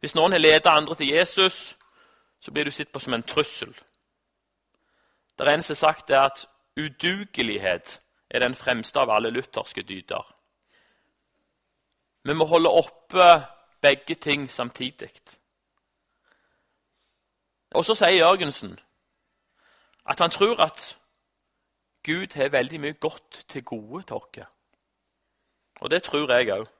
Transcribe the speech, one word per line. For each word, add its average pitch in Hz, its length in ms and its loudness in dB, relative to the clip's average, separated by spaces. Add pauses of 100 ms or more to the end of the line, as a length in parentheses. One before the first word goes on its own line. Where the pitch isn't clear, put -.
Hvis - 140 -8
noen 170 180 4
har 170 100 2
ledet 156 240 6
andre 156 280 4
til 151 200 -4
Jesus, 185 600 0 (640)
så - 120 -18
blir 147 120 -4
du 143 60 -6
sett 143 220 -10
på 135 60 -10
som 127 160 -6
en 117 80 -4
trussel. - 500 -6 (1700)
Der 135 120 2
en 156 120 2
som 151 120 -2
har - 20 -2
sagt - 320 0
det 135 80 4
at 135 300 0 (300)
udugelighet 131 1200 -6 (300)
er 120 100 -2
den 123 140 -2
fremste 123 460 -4
av 127 100 0
alle 110 200 0
lutherske 117 520 -10
dyder. - 540 -12 (1900)
Vi 139 100 -4
må 160 100 2
holde 165 260 4
oppe 170 760 4 (340)
begge 143 340 2
ting 143 360 -4
samtidig. - 600 -10 (2750)
Og 170 100 0
så 220 100 0
sier 190 240 4
Jørgensen 165 600 0 (1300)
at - 140 -4
han 170 100 2
tror 214 300 0
at - 380 -4 (1040)
Gud 180 300 -6
har 143 140 -2
veldig 139 320 -4
mye 147 120 -8
godt - 560 -10
til 135 160 -14
gode 120 400 -14
til - 120 -12
oss. - 220 -16 (1400)
Og - 100 -8
det 175 120 0
tror 143 300 -2
jeg 120 200 2
også. 104 280 -8